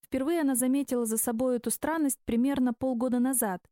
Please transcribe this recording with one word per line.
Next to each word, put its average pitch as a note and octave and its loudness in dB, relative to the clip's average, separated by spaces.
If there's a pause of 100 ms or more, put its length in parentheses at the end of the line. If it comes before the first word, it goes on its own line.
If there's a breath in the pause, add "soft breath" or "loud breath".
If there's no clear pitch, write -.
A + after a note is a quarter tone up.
Впервые D4+ 0
она C4+ 4
заметила B3+ 0
за A3 -2
собой B3 0
эту A#3 -4
странность D4+ -2
примерно B3+ 0
полгода B3+ -2
назад A#3+ -2